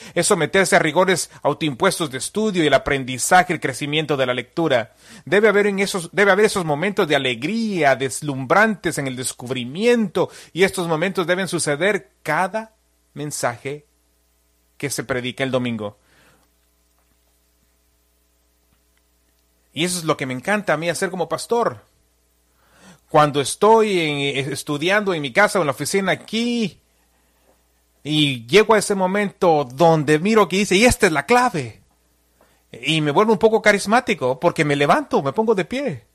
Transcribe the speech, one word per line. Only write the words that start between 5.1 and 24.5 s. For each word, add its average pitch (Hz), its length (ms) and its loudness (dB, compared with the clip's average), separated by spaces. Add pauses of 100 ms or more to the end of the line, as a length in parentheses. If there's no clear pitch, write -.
Debe 202 240 2
haber 202 200 4
en 190 120 -2
esos, 190 320 -4
debe 196 200 4
haber 196 120 4
esos 196 220 0
momentos 170 420 -2
de 147 80 0
alegría, 143 800 0
deslumbrantes 143 1040 -2
en 139 100 -4
el 131 80 -8
descubrimiento, 135 1120 -2 (220)
y 165 120 0
estos 185 260 -2
momentos 170 360 -2
deben 180 220 -2
suceder 170 640 -2 (100)
cada 185 520 -4 (400)
mensaje 143 720 -8 (920)
que 143 120 -8
se 123 160 -8
predica 123 400 -6
el 131 60 -4
domingo. 117 460 -4 (3750)
Y 147 140 -4
eso 180 140 -4
es 160 40 -12
lo 156 140 -2
que 143 80 -6
me 131 80 -6
encanta 190 400 -2
a 147 40 0
mí 165 120 -4
hacer 175 200 -4
como 175 200 -6
pastor. 160 640 -4 (1120)
Cuando 147 320 4
estoy 208 600 4
en, 143 520 -2